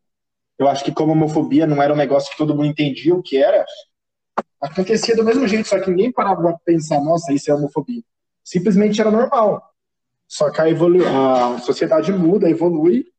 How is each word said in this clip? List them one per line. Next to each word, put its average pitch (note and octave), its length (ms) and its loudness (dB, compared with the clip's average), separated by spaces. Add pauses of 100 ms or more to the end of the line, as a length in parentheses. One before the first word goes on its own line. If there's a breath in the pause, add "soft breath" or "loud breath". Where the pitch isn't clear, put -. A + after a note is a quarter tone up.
(580)
eu C#3 100 2
acho C#3 160 0
que D#3 80 -6
como D#3 220 0
homofobia D3+ 540 2
não C#3+ 140 0
era D3 120 2
um D3 40 -2
negócio C#3 340 0
que - 60 -18
todo D3+ 180 0
mundo D3 120 0
entendia D3 480 0
o F3+ 60 -2
que C3+ 160 -4
era, - 280 2 (920)
acontecia G#3 560 -2
do A3 80 2
mesmo A#3+ 240 0
jeito, G#3+ 200 -2
só G3 120 0
que F#3+ 100 -4
ninguém F#3+ 220 0
parava G3 300 -2
pra E3+ 240 0
pensar, D#3 360 0
"Nossa, D#3+ 320 -2
isso C#3+ 180 -2
é - 20 4
homofobia." D3 480 -6 (420)
Simplesmente G#3 580 0
era G#3+ 100 2
normal. A3 500 0 (640)
Só - 240 -2
que D#3 100 -2
a D#3+ 80 2
evolu-, E3+ 360 4
a C3 540 0
sociedade D#3 540 -2
muda, F#3 360 2
evolui, F3 560 0 (140)